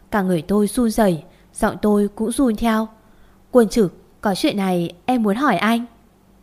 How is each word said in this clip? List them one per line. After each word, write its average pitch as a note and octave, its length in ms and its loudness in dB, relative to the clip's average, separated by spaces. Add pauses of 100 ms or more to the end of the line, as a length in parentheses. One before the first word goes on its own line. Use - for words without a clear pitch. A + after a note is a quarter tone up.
(100)
Cả F#3 120 0
người F3+ 200 0
tôi G#3 240 0
run A#3 240 0
rẩy, G3 320 0 (320)
giọng - 280 -2
tôi G#3 260 2
cũng A3 240 -6
run A#3+ 240 0
theo. A3 320 -2 (640)
"Quân A#3 180 4
Trực, - 520 -2
có G3+ 140 -2
chuyện C#4+ 220 -2
này F#3 360 -2 (140)
em B3+ 160 0
muốn G3+ 140 0
hỏi B3+ 200 0
anh." A#3 280 0 (580)